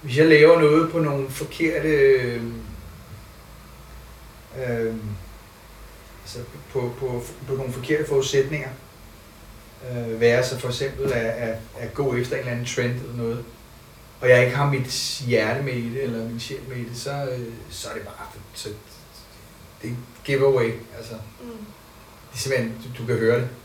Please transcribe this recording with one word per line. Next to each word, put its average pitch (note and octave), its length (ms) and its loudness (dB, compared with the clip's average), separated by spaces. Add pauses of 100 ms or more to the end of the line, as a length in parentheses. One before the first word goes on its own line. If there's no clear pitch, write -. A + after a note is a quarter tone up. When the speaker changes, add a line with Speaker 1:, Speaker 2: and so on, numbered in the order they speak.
Speaker 1:
hvis C3 140 -4
jeg D#3 100 8
laver D#3+ 340 10
noget D#3+ 320 6
på E3+ 60 0
nogle C#3 320 0
forkerte... D#3 580 -2
Øh, C3 540 4 (2250)
øh, A2+ 280 -2 (1300)
altså, - 140 -14 (340)
på, B2 280 -2
på, A#2+ 220 -4 (260)
på C3+ 60 -2
nogle C3 180 -4
forkerte D3+ 360 -2
forudsætninger, C#3 600 0 (1200)
øh, A#2 300 -4
være A#2+ 240 6
så A#2+ 140 -4
for B2 100 -4
eksempel C3 440 -2
at, A2+ 140 0 (220)
at, A2 80 -4 (220)
at A#2+ 160 -10
gå C3+ 200 0
efter B2 200 -2
en A#2+ 40 -2
eller B2 140 -4
anden A#2+ 140 -4
trend B2 240 -2 (100)
eller A#2+ 160 -10
noget, A#2 280 -4 (760)
og B2+ 80 4
jeg B2+ 160 10
ikke B2+ 120 0
har C#3+ 140 4
mit - 160 0 (400)
hjerte A#2+ 360 2
med C3+ 100 -2
i A#2+ 220 -4
det, C3+ 80 -4
eller A#2 220 -4
min A#2 160 -8
sjæl G2+ 180 -10 (100)
med B2+ 80 -10
i A#2 120 -6
det, B2 100 -10
så, C#3+ 120 -6
øh, B2+ 360 -4 (240)
så - 180 -10
er A2+ 60 -10
det G2+ 80 -8
bare, - 240 -14 (280)
så - 140 -10 (1120)
det A#2+ 80 -8
er A#2+ 40 -4 (300)
giveaway, C3+ 480 4 (260)
altså. A2+ 160 -14
Speaker 2:
Mm. - 320 -16 (880)
Speaker 1:
Det - 20 -20
er A#2+ 40 -10
simpelthen, A#2+ 360 -2 (220)
du, A#2 60 -10
du A#2 40 -6
kan A#2+ 100 0
høre A#2 240 4
det. - 80 -4 (160)